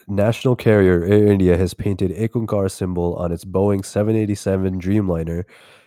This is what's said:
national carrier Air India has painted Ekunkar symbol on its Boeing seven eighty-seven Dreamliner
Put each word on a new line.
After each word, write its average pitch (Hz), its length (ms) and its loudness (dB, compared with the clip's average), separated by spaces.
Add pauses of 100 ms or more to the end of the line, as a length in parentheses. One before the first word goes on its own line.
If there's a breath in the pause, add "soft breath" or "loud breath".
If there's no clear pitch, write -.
national 113 480 0
carrier 92 480 4
Air 104 220 4
India 95 300 4
has 90 180 0
painted 95 380 -4
Ekunkar 107 580 -2
symbol 90 460 -4
on 85 160 -4
its 85 120 -8
Boeing 98 400 0
seven 107 320 -2
eighty-seven 95 640 -2
Dreamliner 87 640 -2 (420 soft breath)